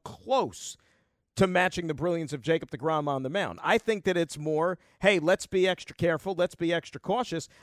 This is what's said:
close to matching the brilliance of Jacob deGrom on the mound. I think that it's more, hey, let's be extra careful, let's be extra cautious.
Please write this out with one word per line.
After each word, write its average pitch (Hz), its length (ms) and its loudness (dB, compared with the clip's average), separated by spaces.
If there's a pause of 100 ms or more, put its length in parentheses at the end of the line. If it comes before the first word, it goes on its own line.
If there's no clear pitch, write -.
close - 720 -4 (600)
to 190 120 4
matching 180 400 0
the 156 60 -2
brilliance 165 400 -2
of 139 80 -8
Jacob 160 280 0
deGrom 147 380 -2
on 135 160 -2
the 131 60 -6
mound. 151 340 -4
I 185 140 4
think 220 260 -2
that 180 140 2
it's 170 200 0
more, 156 400 -2 (220)
hey, 196 200 4
let's 170 260 2
be 190 200 2
extra - 300 -2
careful, 170 400 0
let's 175 200 0
be 170 180 0
extra 160 260 -4
cautious. 196 480 -4 (160)